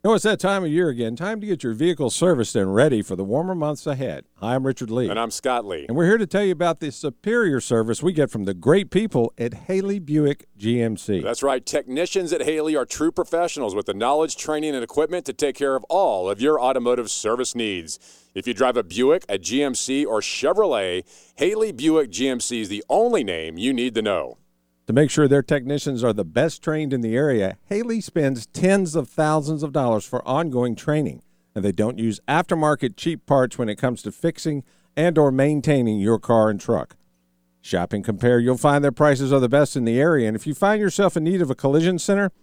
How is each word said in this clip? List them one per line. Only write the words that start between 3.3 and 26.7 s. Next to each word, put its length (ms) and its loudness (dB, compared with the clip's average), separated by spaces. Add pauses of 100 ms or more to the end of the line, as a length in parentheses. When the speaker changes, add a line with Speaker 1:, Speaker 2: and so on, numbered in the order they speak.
Speaker 1:
months 320 -4
ahead. 380 -6 (120)
Hi, 180 -4
I'm 120 -2
Richard 240 -4
Lee. 200 0
Speaker 2:
And 100 -2
I'm 100 -2
Scott 360 -2
Lee. 200 -8
Speaker 1:
And 80 -6
we're 120 2
here 100 6
to 100 0
tell 160 -2
you 100 0
about 280 -2
the 100 -6
superior 720 -2
service 420 0
we 120 0
get 160 2
from 140 -6
the 100 -2
great 340 2
people 480 0
at 160 -4
Haley 460 -4
Buick 480 0 (100)
G 240 0
M 160 0
C. 240 -2
Speaker 2:
That's 220 -4
right. 240 0
Technicians 680 -2
at 120 0
Haley 300 0
are 120 0
true 260 -2
professionals 600 -2
with 100 -2
the 80 -4
knowledge, 440 0
training, 380 -4
and 80 -4
equipment 440 -2
to 80 -8
take 200 -2
care 220 -2
of 140 -6
all 400 0
of 100 -4
your 180 4
automotive 520 0
service 440 -2
needs. 440 -4 (360)
If 120 -8
you 80 -4
drive 240 0
a 40 -2
Buick, 460 0
a 80 -2
G 260 -2
M 120 -2
C, 280 -2
or 200 0
Chevrolet, 840 0 (300)
Haley 380 0
Buick 360 2
G 180 -4
M 140 -2
C 220 -4
is 80 -8
the 180 -6
only 340 2
name 360 -6
you 160 0
need 220 -2
to 40 2
know. 380 -2 (480)
Speaker 1:
To 80 -2
make 160 6
sure 180 4
their 140 4
technicians 600 -2
are 100 2
the 120 -2
best 400 -2
trained 280 -2